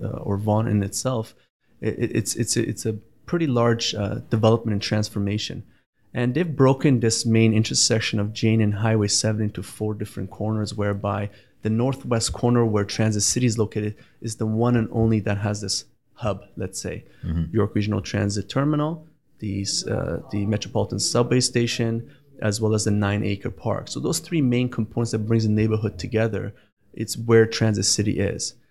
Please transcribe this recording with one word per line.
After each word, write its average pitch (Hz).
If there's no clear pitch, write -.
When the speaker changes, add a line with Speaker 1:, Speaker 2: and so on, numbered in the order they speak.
Speaker 1:
uh, -
or 101
Vaughan 107
in 104
itself, 110
it, -
it, 113
it's, -
it's 117
a, 120
it's -
a 110
pretty 170
large, 117
uh, 107
development 113
and 101
transformation. 104
And 123
they've 156
broken 135
this 113
main 113
intersection 110
of 104
Jane 110
and 104
Highway 107
seven 110
into 104
four 107
different 104
corners, 107
whereby 101
the 107
northwest 120
corner 120
where 104
Transit 107
City 127
is 110
located 104
is 113
the 113
one 117
and 113
only 113
that 101
has 104
this -
hub, 101
let's 95
say, 85
Speaker 2:
Mm-hmm. 82
Speaker 1:
York 104
Regional 104
Transit 101
Terminal, 151
the, 98
uh, 90
the 101
Metropolitan 104
Subway 123
Station, 120
as 107
well 110
as 107
the 110
nine-acre 104
park. -
So -
those 147
three 165
main 123
components 117
that 110
brings 110
the 107
neighborhood 107
together, 101
it's -
where 113
Transit 107
City 101
is. -